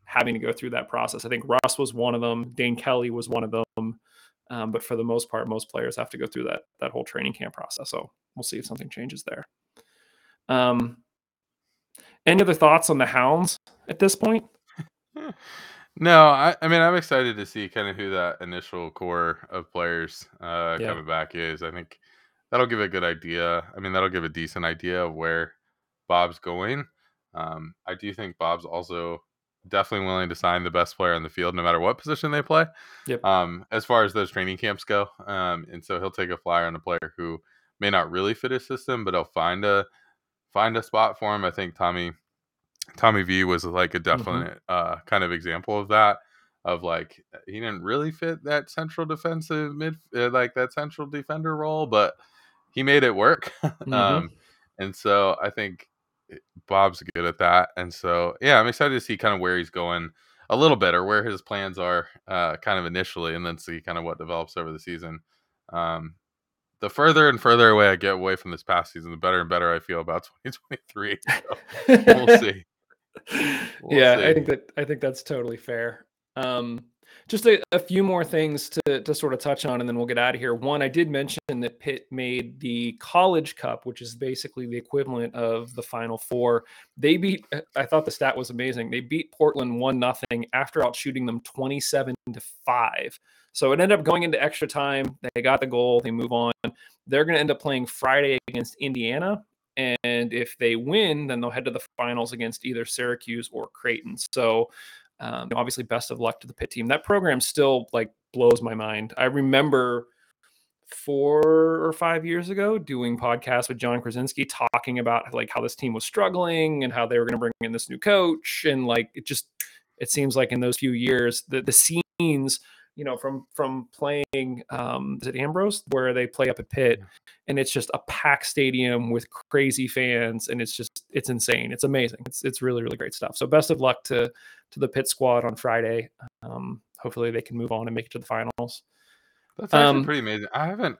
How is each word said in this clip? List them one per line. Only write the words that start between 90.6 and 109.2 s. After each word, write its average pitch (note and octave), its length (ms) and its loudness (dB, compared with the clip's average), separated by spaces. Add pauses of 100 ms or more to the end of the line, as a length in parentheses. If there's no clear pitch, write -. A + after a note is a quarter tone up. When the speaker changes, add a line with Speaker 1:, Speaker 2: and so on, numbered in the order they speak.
Speaker 1:
outshooting B2+ 460 -2
them A#2 140 -6
twenty-seven C3+ 760 -4 (180)
to A#2 80 -14 (240)
five. - 520 -2 (360)
So C#3+ 180 2
it D3+ 80 2
ended G3 200 6
up D#3 40 -6
going E3+ 200 4
into D#3 180 0
extra D3 260 -2
time. C#3 480 -2 (200)
They A#2+ 80 -2
got C3+ 160 4
the C3+ 80 -2
goal. B2 340 4
They B2 100 -4
move A#2 200 -4
on. A#2 200 0 (540)
They're C#3+ 200 2
gonna E3 120 2
end D3 140 2
up C#3 100 -2
playing C3 240 -2
Friday C3+ 640 2
against B2 320 -8
Indiana. C#3+ 640 -4 (320)
And A#2+ 580 -2
if A#2+ 260 -4
they A#2 160 2
win, D3+ 520 0
then A#2+ 140 -4
they'll A#2+ 80 -4
head B2 160 -6
to B2+ 60 -4
the A#2+ 100 -8 (160)
finals A#2+ 340 -4
against A#2 340 -8
either A#2 200 -6
Syracuse A#2+ 640 -6
or A#2 220 -8
Creighton. A#2+ 420 -6 (160)
So, A#2 380 2 (500)
um, A#2+ 360 -10
obviously, A#2+ 280 -2
best A2+ 280 -4
of A#2+ 80 -10
luck A2+ 220 -2
to B2 60 -20
the B2 60 -18
Pitt - 160 -10
team. A#2 180 -6
That D3 160 0
program F3 380 2
still, C3+ 500 2
like, A2+ 200 -2 (220)
blows A#2+ 280 6
my A2+ 140 -6
mind. A2 420 -6
I B2+ 80 4